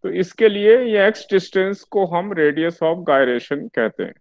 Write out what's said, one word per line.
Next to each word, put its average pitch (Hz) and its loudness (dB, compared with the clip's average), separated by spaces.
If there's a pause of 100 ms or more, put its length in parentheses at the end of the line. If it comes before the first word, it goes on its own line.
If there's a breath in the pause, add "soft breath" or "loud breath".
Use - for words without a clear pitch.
तो 190 -6
इसके 185 0
लिए 208 4
ये 208 2
X - -4
distance 190 -2
को 196 -2
हम 180 -6
radius 160 0
of 170 -2
gyration 135 0
कहते 110 -2
हैं। - -10